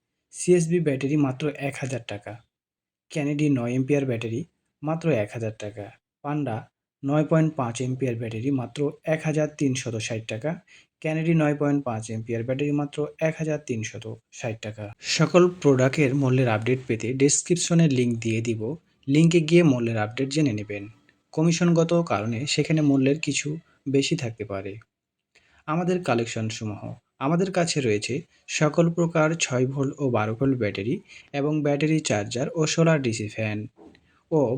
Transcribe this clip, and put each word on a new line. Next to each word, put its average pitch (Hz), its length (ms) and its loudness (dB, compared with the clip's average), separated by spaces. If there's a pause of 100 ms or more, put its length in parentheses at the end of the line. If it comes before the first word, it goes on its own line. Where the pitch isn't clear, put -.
(340)
সিএসবি 175 460 2
ব্যাটারি 143 380 0
মাত্র 135 260 0 (240)
এক 135 140 -8
হাজার 131 300 -6
টাকা, 104 220 -12 (800)
কেনেডি 147 360 0 (100)
নয় 120 200 -2
এম্পিয়ার 135 280 0
ব্যাটারি 117 360 -4 (420)
মাত্র 165 220 -4 (180)
এক 104 100 -8
হাজার 113 200 -6 (100)
টাকা, 104 220 -10 (380)
পান্ডা 143 340 -4 (460)
নয় 147 260 2
পয়েন্ট 160 200 4 (100)
পাঁচ 117 220 -4
এম্পিয়ার 127 400 -2
ব্যাটারি 113 300 -6
মাত্র 123 280 -4 (340)
এক 156 100 -2
হাজার 151 240 0 (100)
তিনশত 127 380 -2 (120)
ষাট 113 140 -6 (100)
টাকা, 117 200 -6 (500)
কেনেডি 160 400 0
নয় 147 160 2
পয়েন্ট 143 300 2
পাঁচ 110 160 -4 (120)
এম্পিয়ার 113 320 -4
ব্যাটারি 143 340 -2
মাত্র 143 160 -8 (300)
এক 156 100 -2
হাজার 151 300 -4
তিনশত 110 380 -6 (340)
ষাট 113 160 -6 (100)
টাকা। 107 200 -10 (320)
সকল 165 260 6 (180)
প্রোডাক্টের 131 500 4 (100)
মূল্যের 131 340 2
আপডেট 123 300 0
পেতে 113 220 -2 (140)
ডেসক্রিপশনে 170 640 4 (120)
লিংক 120 220 4
দিয়ে 113 220 0
দিব, 113 200 -2 (460)
লিঙ্কে 165 320 6 (100)
গিয়ে 170 140 8
মূল্যের 120 420 2
আপডেট 135 300 -4
জেনে 143 240 2
নেবেন। 104 260 -8 (480)
কমিশনগত 165 580 4 (200)
কারণে 110 280 -2 (140)
সেখানে 156 360 2
মূল্যের 139 360 4
কিছু 139 220 -4 (480)
বেশি 139 260 0
থাকতে 113 300 -6
পারে। 98 220 -8 (920)
আমাদের 175 300 0 (100)
কালেকশনসমূহ, 113 720 -4 (380)
আমাদের 170 320 0
কাছে 170 300 0
রয়েছে 107 320 0 (460)
সকল 160 260 4 (120)
প্রকার 165 300 2 (160)
ছয় 127 280 0
ভোল্ট 139 200 -2 (100)
ও - 80 -2
বারো 110 260 0
ভোল্ট 135 260 2
ব্যাটারি 101 340 -2 (380)
এবং 143 200 -2 (120)
ব্যাটারি 151 320 2 (120)
চার্জার 117 460 -2
ও 165 60 0 (120)
সোলার 165 280 4
ডিসি 110 340 -2
ফ্যান 107 240 -4 (720)
ও 160 80 2 (180)